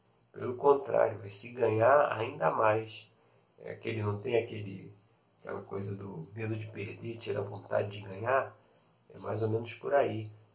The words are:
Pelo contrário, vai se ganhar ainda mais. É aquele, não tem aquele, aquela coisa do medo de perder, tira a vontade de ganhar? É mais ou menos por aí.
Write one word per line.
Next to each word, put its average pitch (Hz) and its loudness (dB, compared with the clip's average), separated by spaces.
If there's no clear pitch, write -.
Pelo 120 -6
contrário, 113 4
vai - -12
se - -12
ganhar 120 6
ainda 113 0
mais. 110 2
É - -10
aquele, 110 -4
não 104 -2
tem 120 0
aquele, - -4
aquela - -8
coisa 101 -6
do 98 -10
medo 110 -4
de 107 -8
perder, 107 -10
tira - -4
a - -4
vontade 107 -2
de - -10
ganhar? 110 0
É - -18
mais 110 -4
ou 110 2
menos 110 -2
por 127 -2
aí. 110 2